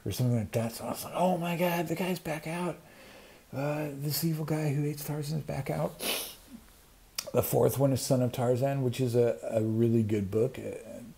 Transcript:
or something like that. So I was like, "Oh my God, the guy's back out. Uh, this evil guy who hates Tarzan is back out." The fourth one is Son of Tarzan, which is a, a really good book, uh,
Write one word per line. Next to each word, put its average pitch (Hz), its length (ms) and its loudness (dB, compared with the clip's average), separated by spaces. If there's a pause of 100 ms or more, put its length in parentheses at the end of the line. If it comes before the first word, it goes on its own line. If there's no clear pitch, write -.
or 104 60 -2
something 120 260 2
like 104 140 -2
that. 113 220 0
So - 120 -10
I - 40 -4
was - 160 -6
like, - 100 -12
"Oh 180 220 2
my 175 180 -2
God, 170 320 0
the 165 80 -2
guy's 180 240 -2
back 156 260 -6
out. 170 320 -4 (760)
Uh, 147 360 -2 (120)
this 147 240 -2
evil 160 220 0
guy 156 280 0
who 147 100 2
hates 147 200 -2
Tarzan 147 360 -4
is 135 40 -6
back 147 260 -6
out." 151 300 -2 (1300)
The 120 100 4
fourth 123 360 2
one 135 140 4
is 123 80 0
Son 127 200 2
of 120 100 2
Tarzan, 131 520 2
which 123 160 0
is 120 160 2
a, 120 220 4 (120)
a 113 120 2
really 113 420 4
good 104 260 2
book, 110 300 0
uh, - 400 -10 (180)